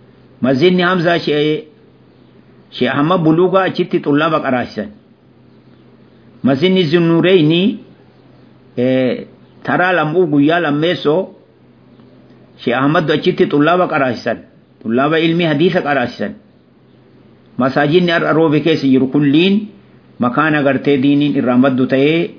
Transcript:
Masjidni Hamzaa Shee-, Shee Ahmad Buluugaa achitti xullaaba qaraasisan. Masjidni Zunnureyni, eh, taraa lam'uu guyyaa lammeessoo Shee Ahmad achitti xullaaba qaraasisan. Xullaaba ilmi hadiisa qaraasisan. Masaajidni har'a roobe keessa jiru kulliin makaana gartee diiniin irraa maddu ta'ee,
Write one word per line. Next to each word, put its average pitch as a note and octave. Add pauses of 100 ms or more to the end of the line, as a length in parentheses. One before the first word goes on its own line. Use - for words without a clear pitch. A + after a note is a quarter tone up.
(460)
Masjidni F3
Hamzaa E3+
Shee-, D3+ (1040)
Shee B2
Ahmad D3+
Buluugaa F3
achitti E3+
xullaaba D3+
qaraasisan. A#2+ (1500)
Masjidni F3
Zunnureyni, E3 (1160)
eh, B2+ (380)
taraa F3
lam'uu E3
guyyaa D3
lammeessoo D#3 (1400)
Shee A#2+
Ahmad D3
achitti E3+
xullaaba D#3
qaraasisan. C3 (460)
Xullaaba C#3
ilmi E3
hadiisa E3
qaraasisan. B2 (1200)
Masaajidni D3+
har'a D#3
roobe D3+
keessa D3
jiru C3
kulliin D3 (640)
makaana D3
gartee C#3
diiniin C#3+
irraa B2
maddu C3
ta'ee, D3